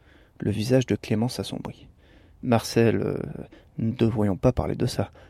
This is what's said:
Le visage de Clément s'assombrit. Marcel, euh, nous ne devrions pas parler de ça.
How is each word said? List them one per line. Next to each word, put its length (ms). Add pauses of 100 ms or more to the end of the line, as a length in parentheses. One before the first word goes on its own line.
(400)
Le 100
visage 360
de 100
Clément 320
s'assombrit. 580 (560)
Marcel, 540
euh, 200 (600)
nous 140
ne 40
devrions 400
pas 160
parler 220
de 120
ça. 240 (200)